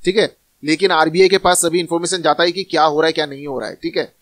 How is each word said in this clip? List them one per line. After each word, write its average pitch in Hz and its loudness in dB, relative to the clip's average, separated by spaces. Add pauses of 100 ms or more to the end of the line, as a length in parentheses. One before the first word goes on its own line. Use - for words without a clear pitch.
ठीक 185 0
है, 190 0 (280)
लेकिन 160 0
आरबीआई 165 4
के 185 2
पास 180 2
सभी 170 0
information 170 -4
जाता 156 2
है 175 0
कि 185 -6
क्या 156 0
हो 156 0
रहा 160 2
है, 160 0
क्या 156 -4
नहीं 143 -14
हो 135 -6
रहा 110 -8
है, - -12
ठीक 170 -8
है। 151 -2 (180)